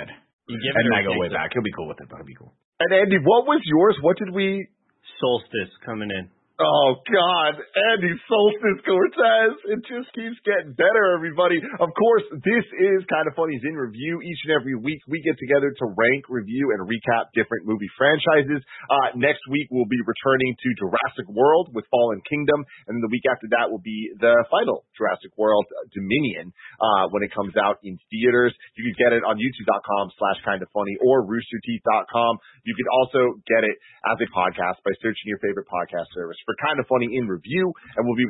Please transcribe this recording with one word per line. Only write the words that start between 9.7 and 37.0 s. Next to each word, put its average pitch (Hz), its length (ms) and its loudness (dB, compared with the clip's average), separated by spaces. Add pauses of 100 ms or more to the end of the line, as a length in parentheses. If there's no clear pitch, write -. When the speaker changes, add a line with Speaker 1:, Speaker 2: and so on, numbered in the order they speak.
Speaker 3:
It 214 160 -2
just 254 320 -10
keeps 226 240 -10
getting 175 320 -2
better, 190 400 4
everybody. 170 480 0
Of 190 320 -2
course, 220 400 4
this 196 320 0 (160)
is 190 240 4
Kinda 156 320 0
Funny's 160 240 -2
In 156 160 -6
Review. 131 480 -6
Each 170 240 -10
and 156 80 4
every 135 160 -4
week, 131 320 -6
we 147 160 -6
get 143 160 -2
together 143 320 0
to 131 240 -8
rank, 120 400 0
review, 120 400 -2
and 98 160 -4
recap 117 480 -2
different 107 320 -2
movie 104 240 -4
franchises. 147 720 2 (240)
Uh, 131 240 2
next 135 400 0
week, 147 160 -4
we'll 127 160 0
be 117 160 -2
returning 127 560 0
to - 100 -4 (140)
Jurassic 101 480 -4
World 147 480 4
with 107 160 -8
Fallen 117 320 2
Kingdom. 147 400 0 (240)
And 113 80 -6
then 117 80 -4
the 107 80 -4
week 123 160 0
after 120 240 -2
that 120 160 2
will 104 160 -8
be 110 320 -8
the 117 160 6 (160)
final 175 320 0 (160)
Jurassic 95 400 -4
World, 104 320 2
uh, - 240 -12
Dominion, 98 560 -4 (320)
uh, 101 320 4
when 101 80 -2
it 101 160 -4
comes 101 180 -6
out 101 300 0
in 92 240 -14
theaters. 120 480 2 (160)
You 117 160 -6
can 101 80 -8
get 120 160 4
it 117 80 2
on 107 160 0
youtube 113 320 -4
dot 101 160 0
com 101 320 -2
slash 98 240 0
kinda 95 320 -4
funny 101 320 -4
or 127 160 6
rooster 113 400 -6
teeth - 240 -6
dot 110 240 0
com. 117 300 0 (260)
You 113 80 -6
can 98 240 -6
also 127 480 2
get 113 180 2
it 107 140 -2 (320)
as 113 160 0
a - 80 -6
podcast 92 480 -2
by 98 240 -4
searching 107 240 -6
your 101 80 -6
favorite 101 320 -6
podcast 87 480 -6
service 82 200 -10 (100)
for - 160 -4
Kinda 147 240 -2
Funny 120 240 0